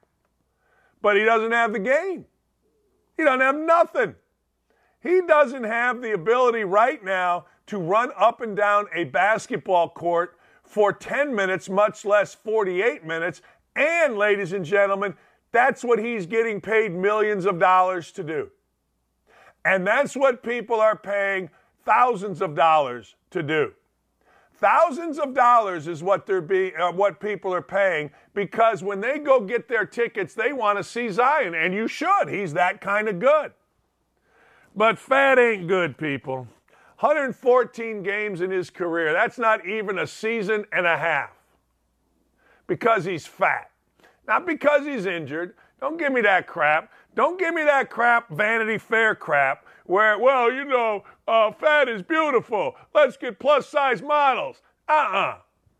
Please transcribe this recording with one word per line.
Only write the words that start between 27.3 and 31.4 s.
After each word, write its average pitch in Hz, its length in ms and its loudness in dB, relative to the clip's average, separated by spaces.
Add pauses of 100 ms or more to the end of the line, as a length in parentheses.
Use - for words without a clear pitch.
are 175 100 -4
paying, 175 480 -2 (240)
because 202 480 0
when 196 180 -6
they 262 160 -4
go 277 240 2
get 208 260 -6
their 220 180 -2
tickets, 226 500 -6
they 233 180 -2
want 208 240 0
to - 60 -4
see 233 260 -6
Zion, 240 460 0